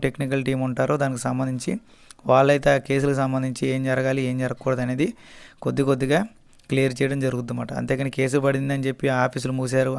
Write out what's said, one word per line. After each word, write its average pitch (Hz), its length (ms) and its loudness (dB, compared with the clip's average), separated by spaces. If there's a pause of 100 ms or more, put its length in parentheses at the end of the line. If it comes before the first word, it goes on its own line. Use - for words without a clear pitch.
టెక్నికల్ 135 420 -2
టీము 131 200 0
ఉంటారో 131 340 0
దానికి 131 260 -2
సంబంధించి 127 440 -2 (600)
వాళ్ళైతే 139 440 6
ఆ - 20 2 (100)
కేసులకు 139 360 2
సంబంధించి 131 400 -2 (100)
ఏం 131 160 -2
జరగాలి, 131 400 0
ఏం 127 140 -2
జరగకూడదు 127 420 -2
అనేది 131 220 0 (560)
కొద్ది 135 260 0
కొద్దిగా 135 300 2 (500)
క్లియర్ 135 280 2
చేయడం 139 260 0
జరుగుద్ది 123 280 -2
అన్నమాట. 123 280 -6
అంతేకాని 131 360 -2
కేసు 135 280 0
పడిందని 139 440 0
చెప్పి 135 180 -4 (180)
ఆఫీసులు 131 340 -2
మూసారు 131 400 0